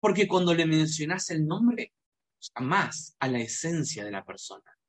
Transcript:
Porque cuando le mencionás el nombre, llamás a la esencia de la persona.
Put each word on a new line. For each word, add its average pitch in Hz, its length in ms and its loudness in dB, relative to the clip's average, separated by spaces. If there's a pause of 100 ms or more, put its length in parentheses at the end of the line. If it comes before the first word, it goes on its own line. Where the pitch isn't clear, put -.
Porque 196 280 4
cuando 180 260 4
le 165 100 2
mencionás 156 640 0
el 156 140 0
nombre, 226 480 0 (480)
llamás - 800 -4
a 135 80 -2
la 123 140 0
esencia 139 640 -4
de 104 80 -8
la 98 120 -8
persona. - 540 -16 (100)